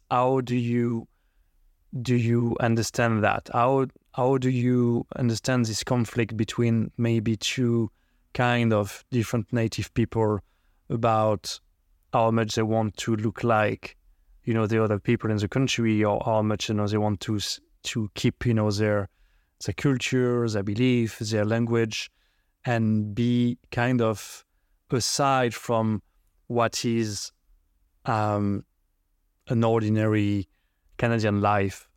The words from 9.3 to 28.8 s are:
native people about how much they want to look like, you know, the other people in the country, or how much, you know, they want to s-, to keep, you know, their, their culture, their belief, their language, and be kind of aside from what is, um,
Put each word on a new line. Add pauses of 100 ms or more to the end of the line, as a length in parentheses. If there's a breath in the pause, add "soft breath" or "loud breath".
native
people (500)
about (520)
how
much
they
want
to
look
like, (460)
you
know,
the
other
people
in
the
country,
or
how
much,
you
know,
they
want
to
s-, (240)
to
keep,
you
know,
their, (560)
their
culture,
their
belief,
their
language, (540)
and
be (120)
kind
of (460)
aside
from (460)
what
is, (760)
um, (840)